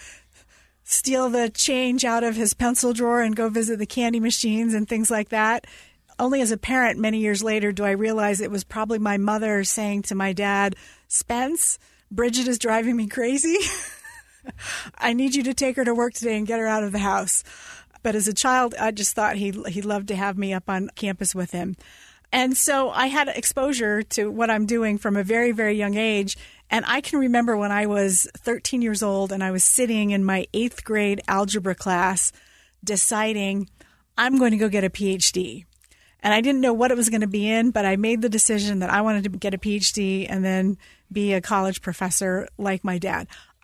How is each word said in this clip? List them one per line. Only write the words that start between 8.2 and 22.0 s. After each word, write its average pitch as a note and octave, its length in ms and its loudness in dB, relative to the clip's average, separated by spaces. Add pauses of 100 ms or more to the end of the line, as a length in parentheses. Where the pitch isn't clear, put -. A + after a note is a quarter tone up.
it G#3 120 -4
was G3 120 -4
probably A3 360 -4
my G3+ 180 0
mother G#3 460 0
saying G3+ 400 -2
to G3+ 120 -6
my G3 160 0
dad, G3+ 440 0 (320)
"Spence, - 720 -2 (320)
Bridget A#3+ 360 0
is A#3+ 120 0
driving A3+ 360 0
me A3 120 0
crazy. C4+ 500 0 (720)
<laughs> - 680 -14
I A#3 160 0
need C4 200 2
you C#4 100 2
to B3+ 120 -2
take C4 200 0
her C4+ 80 0
to A#3 120 2
work A#3+ 180 0
today A3+ 240 -2
and G#3+ 80 -2
get A3+ 140 -2
her A3 80 -2
out G#3+ 160 0
of G3+ 80 -4
the G#3 80 -2
house." G3 440 0 (600)
But A3 120 0
as G#3 120 0
a G#3+ 60 -2
child, B3+ 460 2
I A3 120 0
just G#3 240 -2
thought G#3+ 220 0
he, G3+ 140 -2 (180)
he F#3 120 -6
loved G3+ 280 -4
to G#3 60 -4
have F#3+ 220 -4
me G3 160 -2
up F#3 160 -6
on F#3+ 260 -2
campus G3 380 -4
with F3+ 180 -6
him. F3+ 260 -6 (560)